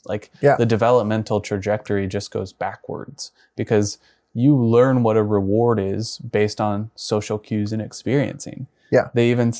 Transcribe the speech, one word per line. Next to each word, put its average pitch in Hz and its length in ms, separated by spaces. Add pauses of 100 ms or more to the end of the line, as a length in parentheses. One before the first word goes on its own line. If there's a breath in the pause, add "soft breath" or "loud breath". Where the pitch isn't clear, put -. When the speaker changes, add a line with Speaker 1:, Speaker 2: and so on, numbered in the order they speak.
Speaker 1:
Like, - 260 (100)
Speaker 2:
Yeah. 117 160
Speaker 1:
the 117 100
developmental 110 760
trajectory 101 680
just 98 240
goes 98 220
backwards - 800 (240)
because 104 420 (360)
you 139 220
learn 123 460
what 110 140
a 110 60
reward 104 580
is 98 380
based 107 420
on 104 340
social 107 440
cues 104 340
and 110 100
experiencing." - 840 (260)
Speaker 2:
Yeah. 127 220
Speaker 1:
They 120 160
even, 120 300